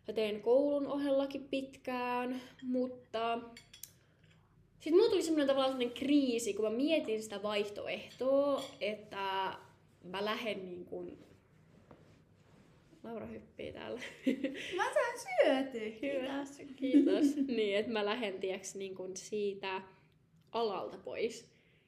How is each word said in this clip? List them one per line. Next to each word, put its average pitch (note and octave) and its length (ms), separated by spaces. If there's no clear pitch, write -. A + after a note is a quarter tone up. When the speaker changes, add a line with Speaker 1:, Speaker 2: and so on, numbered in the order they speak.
Speaker 1:
Mä G#3+ 60
tein G#3+ 280
koulun C#4+ 440
ohellakin C#4 640
pitkään, B3+ 920
mutta B3 760
sit D#4 140
mulla A4+ 160
tuli F#4 120
semmonen D#4 240
tavallaan C4+ 260
semmonen A#3+ 260
kriisi, B3 560
kun G#3+ 100
mä A3 60
mietin A#3 520
sitä G3+ 200
vaihtoehtoa, G#3+ 1200
että G3 720
mä F#3 200
lähden G#3+ 420
niin F3+ 180
kuin F3+ 340
Laura A3 240
hyppii - 460
täällä. A3 280
<laughs> C4+ 360
Speaker 2:
Mä G4 80
saan A#4+ 340
syötyä. C4+ 640
Speaker 1:
Hyvä, C#4 420
Speaker 2:
Kiitos. - 320
Speaker 1:
kiitos. C#4 640
Speaker 2:
<laughs> A#3 140
Speaker 1:
Niin, G#3 200
että A3 160
mä G#3+ 120
lähden, G#3 360
tiiäks, F#3+ 340
niin G3 200
kuin F#3 220
siitä G3 640
alalta G3+ 460
pois. - 500